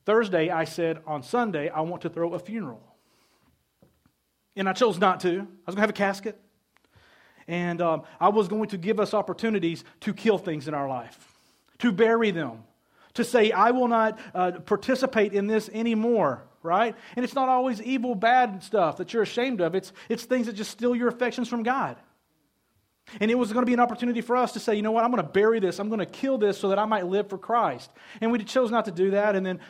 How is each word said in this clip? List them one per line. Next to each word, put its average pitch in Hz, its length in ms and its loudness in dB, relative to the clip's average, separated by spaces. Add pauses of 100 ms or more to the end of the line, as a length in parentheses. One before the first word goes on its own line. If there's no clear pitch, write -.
Thursday, 196 440 2
I 165 140 -2
said, 160 420 -4
"On 151 160 -6
Sunday, 170 480 -2
I 156 120 -4
want 165 220 -6
to 170 60 -6
throw 170 240 -4
a 175 60 -6
funeral." 175 420 -10 (1700)
And 196 140 0
I 180 40 0
chose 208 260 2
not 185 220 4
to. 180 180 0
I - 260 -14
was 180 100 -8
gonna 208 60 0
have 214 80 4
a 208 40 -6
casket. 196 460 -2 (1080)
And, 175 340 -4
um, 160 220 0 (180)
I 185 80 6
was 208 180 4
going 214 220 -2
to 196 80 -8
give 196 240 0
us 196 120 0
opportunities 196 680 -2 (180)
to - 120 -4
kill 208 240 2
things 156 320 -6
in 151 40 -6
our 139 140 -2
life, - 480 -10 (440)
to 233 120 2
bury 220 400 4
them, 123 320 -8 (520)
to 240 100 0
say, 220 260 4
"I 208 200 4
will 254 180 2
not, 220 280 2 (160)
uh, 180 180 0 (140)
participate 220 680 0
in 202 140 0
this 220 260 0
anymore." 220 680 0 (200)
Right? 202 320 0 (200)
And 247 80 -2
it's 247 120 -6
not 262 140 2
always 254 320 0
evil, 247 340 -2
bad 226 480 2
stuff 175 340 0
that 180 160 -8
you're 226 100 2
ashamed 240 380 -2
of. 170 140 0
It's, - 180 -4 (160)
it's 233 140 -4
things 247 240 0
that 233 60 -8
just 202 180 -8
steal 247 240 0
your 240 140 0
affections 240 380 -2
from 233 160 -4
God. 226 340 -2 (1200)
And 214 100 2
it 233 60 4
was 226 160 0
gonna 240 140 0
be 247 80 2
an 240 80 2
opportunity 233 400 0
for 240 160 0
us 240 160 0
to 226 60 -8
say, 214 160 0
"You 208 60 0
know 220 100 0
what? 226 120 2
I'm 240 80 0
gonna 214 120 2
bury 220 360 4
this. 180 200 0
I'm 208 100 -6
gonna 214 160 -2
kill 269 320 -2
this 202 200 2
so 196 120 -2
that 196 100 2
I 214 60 2
might 214 200 0
live 196 240 0
for 190 80 -8
Christ." 190 540 -2 (300)
And 226 100 0
we 240 80 0
chose 226 320 0
not 220 140 2
to 202 60 -6
do 185 200 0
that. 202 240 2
And 190 100 0
then, 185 140 -4 (100)